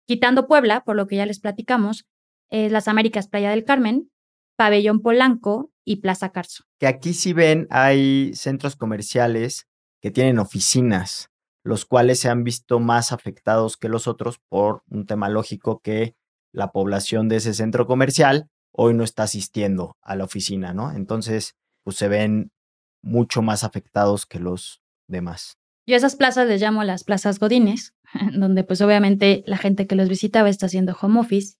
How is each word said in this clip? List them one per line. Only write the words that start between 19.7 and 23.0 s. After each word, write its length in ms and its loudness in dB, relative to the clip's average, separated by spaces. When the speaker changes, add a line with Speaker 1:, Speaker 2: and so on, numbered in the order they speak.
Speaker 2:
a 160 -10
la 80 -6
oficina, 480 -6
¿no? 180 -6
Entonces, 640 -6
pues, 120 -10
se 140 -2
ven 420 0